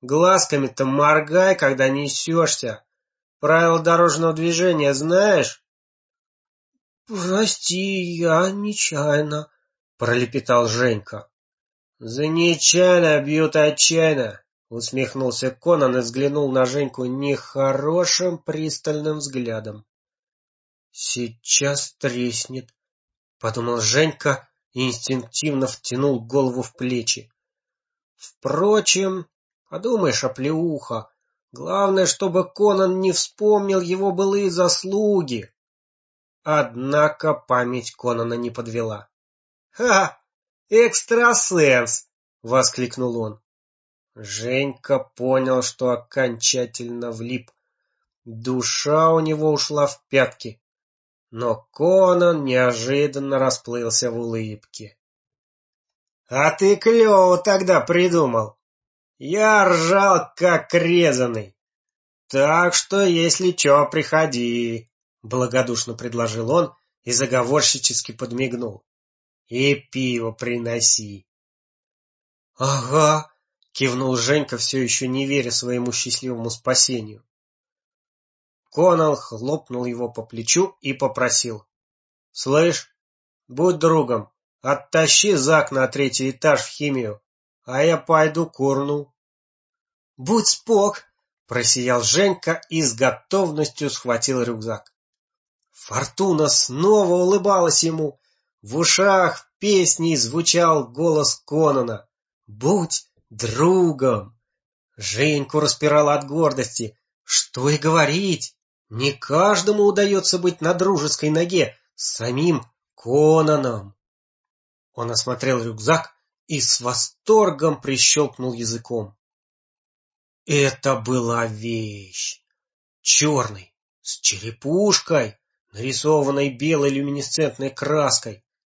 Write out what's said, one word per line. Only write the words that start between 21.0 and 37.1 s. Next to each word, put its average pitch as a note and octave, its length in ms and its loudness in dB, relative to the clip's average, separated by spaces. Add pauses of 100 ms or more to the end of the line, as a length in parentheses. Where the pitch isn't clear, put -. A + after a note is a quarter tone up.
треснет", B2 720 -6 (680)
подумал A#2 420 -4
Женька C#3 680 0 (220)
и B2+ 160 -2
инстинктивно C3 800 -4
втянул B2 580 -4
голову B2+ 360 0
в - 140 -12
плечи. A#2+ 540 -6 (840)
Впрочем, F#3+ 1120 -2 (420)
подумаешь, F#3 540 -2
оплеуха. C#3 840 -4 (420)
Главное, F#3 560 0
чтобы F3+ 440 -2
Конан F#3+ 480 2
не F#3+ 120 2
вспомнил G3 680 0
его F#3 320 -2
былые G3 380 0
заслуги. F3+ 1040 -2 (880)
Однако D3 920 0